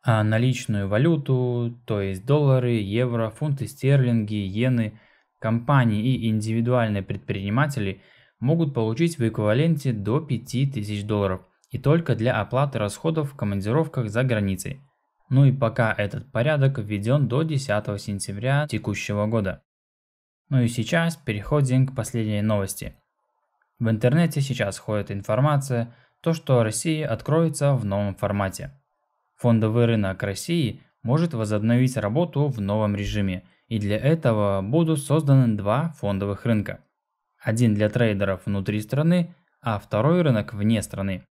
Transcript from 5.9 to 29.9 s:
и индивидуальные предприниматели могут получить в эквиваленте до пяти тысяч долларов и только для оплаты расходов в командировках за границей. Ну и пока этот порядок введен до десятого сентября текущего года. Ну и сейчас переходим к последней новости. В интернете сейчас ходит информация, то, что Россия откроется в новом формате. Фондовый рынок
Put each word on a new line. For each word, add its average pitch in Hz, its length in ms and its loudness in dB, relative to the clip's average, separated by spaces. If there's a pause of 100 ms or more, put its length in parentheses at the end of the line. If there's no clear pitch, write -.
и 113 280 0
индивидуальные 110 760 0
предприниматели 101 1000 -4 (360)
могут 151 340 0
получить 120 460 -2
в 117 80 0
эквиваленте 127 680 0
до 107 280 -2
пяти 135 500 -4
тысяч 104 340 -6
долларов 101 360 0 (300)
и - 80 -8
только 151 360 2
для 107 260 0
оплаты 131 380 -2
расходов 143 540 -4
в - 40 -20
командировках 110 720 -2
за 113 140 0
границей. 101 580 -2 (480)
Ну 135 160 6
и 131 60 8
пока 117 420 0
этот - 380 -6
порядок 135 480 2
введен 107 480 0
до 123 160 0
десятого 107 560 -2
сентября 107 680 -4
текущего 104 580 -4
года. 104 380 -2 (840)
Ну 135 100 4
и 117 80 2
сейчас 165 480 -2
переходим 131 680 0
к 131 120 -6
последней 107 460 -2
новости. 104 520 -2 (840)
В 113 100 0
интернете 143 500 2
сейчас 117 380 -2
ходит 104 320 -4
информация, 120 840 0 (260)
то, 165 100 0
что 135 300 2
Россия 151 460 -2
откроется 143 680 0
в 110 100 0
новом 98 300 -2
формате. 98 560 -4 (680)
Фондовый 113 480 4
рынок 104 380 0